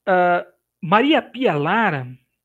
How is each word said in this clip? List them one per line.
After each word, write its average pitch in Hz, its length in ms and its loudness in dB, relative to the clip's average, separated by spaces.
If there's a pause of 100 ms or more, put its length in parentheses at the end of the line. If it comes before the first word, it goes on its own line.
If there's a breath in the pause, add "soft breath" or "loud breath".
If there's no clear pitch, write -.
ah, 180 400 2 (360)
María 233 500 0
Pía 233 240 -2
Lara, 160 500 -2 (400)